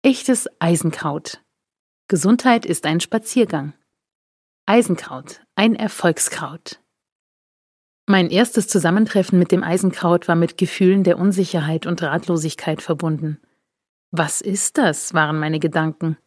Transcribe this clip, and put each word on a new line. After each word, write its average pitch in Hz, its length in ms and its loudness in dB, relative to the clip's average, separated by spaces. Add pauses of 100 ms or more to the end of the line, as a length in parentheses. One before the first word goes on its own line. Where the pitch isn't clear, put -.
Echtes 254 460 0 (100)
Eisenkraut. 160 800 -2 (680)
Gesundheit 233 560 2
ist 170 220 -4
ein 160 140 0
Spaziergang. 208 760 -2 (920)
Eisenkraut, 190 760 -2 (160)
ein 220 180 2
Erfolgskraut. - 1040 -4 (1300)
Mein 190 240 4
erstes 214 380 2
Zusammentreffen 190 720 2
mit 175 140 4
dem 185 100 2
Eisenkraut 175 680 0
war 170 80 2
mit 170 220 0
Gefühlen 190 460 2
der 170 140 2
Unsicherheit 175 680 0
und 175 160 -4
Ratlosigkeit 156 800 -4
verbunden. 156 580 -4 (720)
„Was 165 300 -2
ist - 380 -4
das?“, 180 360 0
waren 156 240 2
meine 156 200 -2
Gedanken. 160 580 -2 (100)